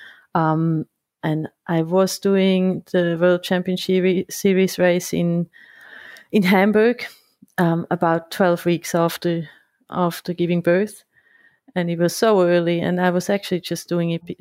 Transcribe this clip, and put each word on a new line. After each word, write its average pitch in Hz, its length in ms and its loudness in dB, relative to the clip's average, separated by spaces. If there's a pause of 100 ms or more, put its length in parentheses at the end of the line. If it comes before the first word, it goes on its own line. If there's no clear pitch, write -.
(340)
Um, 160 520 0 (360)
and 156 260 -4 (200)
I 165 140 0
was 185 360 0
doing 190 640 0 (100)
the 170 280 0
World 175 220 2
Championship 180 600 -2
re-, 185 280 0
Series 190 480 0
race 180 360 0
in, 170 340 -2 (840)
in 214 100 2
Hamburg, 208 600 2 (540)
um, 170 320 0
about 165 400 0
twelve 175 360 0
weeks 170 280 -2
after, 170 540 -2 (400)
after 175 460 -4
giving 175 260 -2
birth. 185 440 -2 (720)
And 175 140 -2
it 170 100 -4
was 170 160 0
so 214 280 2
early, 170 380 2
and 175 200 -2
I 180 100 2
was 180 200 0
actually 196 300 -2
just - 280 -8
doing 170 220 -2
it 165 160 -6
be-, 175 140 -12